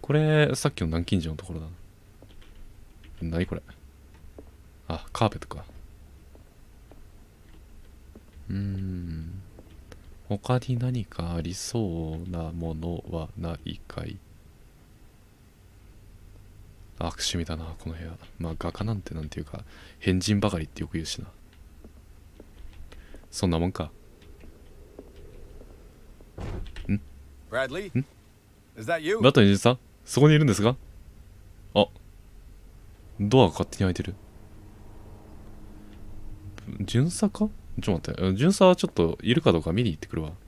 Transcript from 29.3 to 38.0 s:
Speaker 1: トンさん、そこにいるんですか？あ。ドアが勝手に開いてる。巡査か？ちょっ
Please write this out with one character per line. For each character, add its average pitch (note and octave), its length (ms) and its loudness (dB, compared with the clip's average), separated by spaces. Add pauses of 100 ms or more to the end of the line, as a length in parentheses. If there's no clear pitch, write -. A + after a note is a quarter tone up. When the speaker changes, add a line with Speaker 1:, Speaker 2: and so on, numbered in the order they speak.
Speaker 1:
ト C3 80 8
ン G2+ 160 10
さ A#2+ 140 6
ん、 B2+ 80 2 (260)
そ - 160 0
こ D3 80 10
に D#3 60 10
い D3+ 40 8
る D#3 60 6
ん - 20 6
で G#2+ 80 6
す G2+ 80 2
か？ B2 140 4 (1000)
あ。 G#2 120 8 (1300)
ド A2 220 8
ア G2+ 40 10
が D#2+ 40 6
勝 - 180 -2
手 - 80 -12
に - 80 2
開 F#2 80 4
い - 20 0
て - 80 -4
る。 F#2+ 120 -4 (2750)
巡 A#2+ 300 2
査 G#3 180 2
か？ G#3+ 200 0 (320)
ち - 80 0
ょ F#2 80 4
っ - 40 0